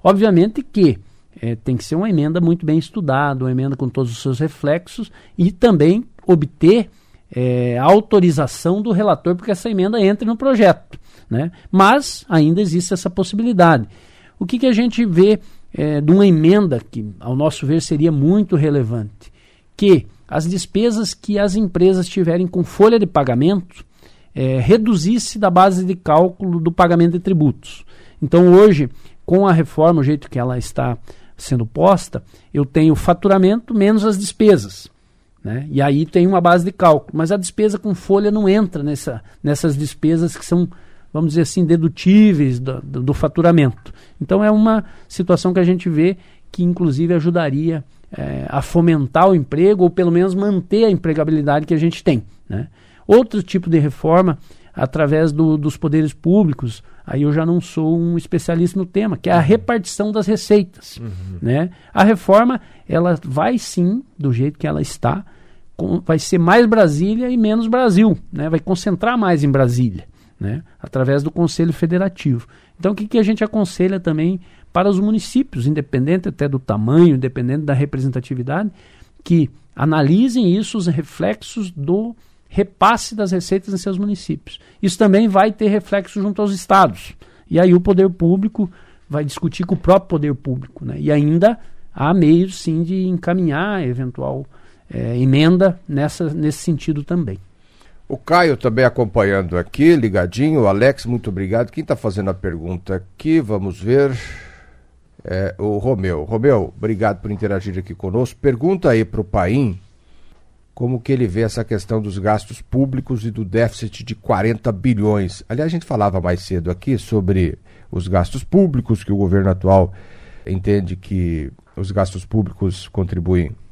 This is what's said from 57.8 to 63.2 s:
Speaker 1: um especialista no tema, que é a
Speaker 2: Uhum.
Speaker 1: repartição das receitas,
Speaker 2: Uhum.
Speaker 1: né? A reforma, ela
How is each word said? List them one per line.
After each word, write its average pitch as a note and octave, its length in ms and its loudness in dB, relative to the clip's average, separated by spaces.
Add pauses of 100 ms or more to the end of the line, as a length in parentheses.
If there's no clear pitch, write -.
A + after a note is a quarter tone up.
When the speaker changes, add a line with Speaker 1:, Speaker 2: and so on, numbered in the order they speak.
Speaker 1:
um E3+ 200 -2
especialista F3 600 -4
no F#3 60 -4
tema, G3 320 -4
que - 140 -6
é - 20 4
a F3 40 4
Speaker 2:
Uhum. E3+ 60 4
Speaker 1:
repartição G#3 720 0
das G#3 140 -2
receitas, G#3 720 0
Speaker 2:
Uhum. F#2 420 -12
Speaker 1:
né? C#3+ 300 0 (240)
A F#3+ 100 4
reforma, A3 560 4 (260)
ela E3+ 380 0